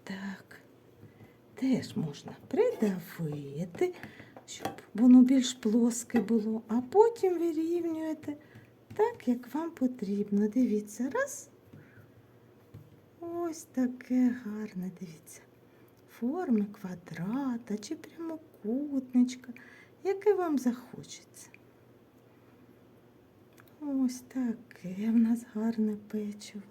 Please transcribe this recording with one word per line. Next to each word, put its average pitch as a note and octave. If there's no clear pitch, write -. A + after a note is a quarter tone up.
Так, G3
теж -
можна -
придавити, F3+
щоб -
воно B3+
більш B3+
плоске A#3
було, A3
а A3+
потім F#4+
вирівнюєте D#4+
так, A#4
як B3
вам D#4+
потрібно. G#3
Дивіться, G#3+
раз. C5
Ось E4+
таке B3+
гарне, G#3
дивіться. E3
Форми B3+
квадрата G#3
чи -
прямокутничка, C4+
яке G4
вам E4+
захочеться. -
Ось C4+
таке A3
в A3+
нас A#3
гарне G#3+
печиво. G#3